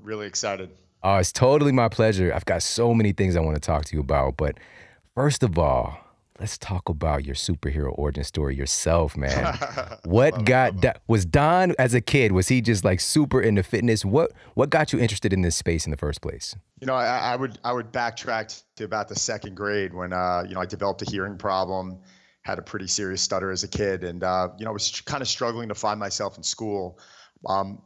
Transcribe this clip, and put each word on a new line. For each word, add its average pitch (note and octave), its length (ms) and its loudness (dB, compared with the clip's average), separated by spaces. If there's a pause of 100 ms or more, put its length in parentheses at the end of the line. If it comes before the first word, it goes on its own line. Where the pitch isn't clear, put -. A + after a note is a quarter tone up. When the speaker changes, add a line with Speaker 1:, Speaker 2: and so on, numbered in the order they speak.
Speaker 1:
Really G#2+ 260 -8
excited. F#2+ 440 -6 (320)
Speaker 2:
Oh, G2 140 6
it's F#2+ 140 2
totally C#3+ 400 4
my B2 160 4
pleasure. G2 460 2
I've D#2 100 -4
got F2 200 0
so A#2 300 2
many G#2 200 4
things F#2 240 2
I - 20 4
wanna D#2 200 0
talk D2 260 0
to - 100 -6
you D2+ 60 0
about, C2+ 340 2
but D2 220 -2 (560)
first C#3 280 0
of F#2 160 2
all, C#2+ 420 2 (400)
let's - 180 -6
talk - 320 -6
about D2+ 340 -2
your C#2 120 -8
superhero D2 640 -4
origin C#2+ 280 -2
story C#2 300 -2
yourself, D#2 600 0
man. C2+ 420 -2 (220)
Speaker 1:
<laughs> A#2 240 -10
Speaker 2:
What A#2 300 6
Speaker 1:
Love A#2 80 -4
it, G#2 40 -2
Speaker 2:
got B2+ 280 4
Speaker 1:
love G2 40 -6
it. F2+ 40 -6
Speaker 2:
Don, B2 120 4 (140)
was G#2+ 180 4
Don D#3+ 540 4
as B2+ 140 2
a B2 80 4
kid, A#2+ 320 4
was F#2 160 4
he B2+ 100 4
just, G#2+ 240 2
like, F#2 160 4
super C#3 400 2
into G2+ 240 4
fitness? A2+ 400 0
What, A#2+ 280 2 (240)
what C#3 140 2
got D#3 220 2
you A#2+ 80 0
interested G#2+ 320 0
in F#2+ 120 4
this E2 120 2
space E2 300 -2
in D#2+ 60 -4
the C#2+ 60 -4
first - 240 -4
place? - 340 -10 (260)
Speaker 1:
You B2+ 60 -8
know, C3 80 -2
I, B2 100 0
I B2 320 -2
would, B2+ 260 -6
I A#2+ 80 -2
would A#2 220 -6
backtrack A#2 720 -4 (140)
to A#2 60 -10
about G#2 240 -4
the G2+ 80 -12
second F#2+ 400 -6
grade G2+ 380 -2
when, F2+ 180 -8
uh, F2+ 340 0
you F#2 100 -12
know, F#2 60 -4
I F2+ 40 -4
developed G2 380 -4
a G2 60 -6
hearing G2 280 -6
problem, F#2 600 -4 (420)
had G2 180 -6
a - 20 -10
pretty G2 240 -10
serious F#2+ 380 -4
stutter F#2+ 260 -2
as F#2 140 -4
a G2+ 40 -8
kid, F#2+ 360 -2
and, F2 200 -8
uh, F#2 260 0 (100)
you A2 60 -10
know, A2 40 -6
I G#2+ 40 -6
was - 180 -4
tr-, - 140 -10
kinda C#3 200 -6
struggling A#2 420 -4
to G#2 60 -6
find G#2 260 -4
myself G2+ 380 -6
in E2+ 60 -16
school. G2+ 560 -6 (480)
Um, G2 380 -4